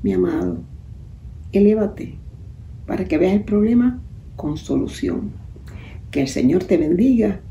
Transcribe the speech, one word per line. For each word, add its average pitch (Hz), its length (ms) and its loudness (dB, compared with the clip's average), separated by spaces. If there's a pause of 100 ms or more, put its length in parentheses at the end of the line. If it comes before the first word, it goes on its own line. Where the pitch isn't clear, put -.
mi 98 120 0
amado? 87 500 0 (880)
Elévate 208 640 2 (720)
para 180 180 -4
que 156 120 0
veas 185 160 4
el 208 100 4
problema 240 580 4 (360)
con 151 200 -6
solución. - 760 -4 (760)
Que 143 120 -2
el 135 80 0
Señor 147 340 4
te 180 140 4
bendiga 202 720 4